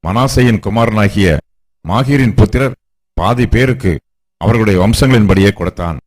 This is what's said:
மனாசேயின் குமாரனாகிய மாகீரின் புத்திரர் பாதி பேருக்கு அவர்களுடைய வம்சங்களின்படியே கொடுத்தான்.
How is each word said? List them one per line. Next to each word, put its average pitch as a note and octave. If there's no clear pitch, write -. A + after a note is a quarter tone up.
மனாசேயின் B2
குமாரனாகிய G#2
மாகீரின் B2+
புத்திரர் B2
பாதி A#2
பேருக்கு A2+
அவர்களுடைய G#2
வம்சங்களின்படியே G2+
கொடுத்தான். E2+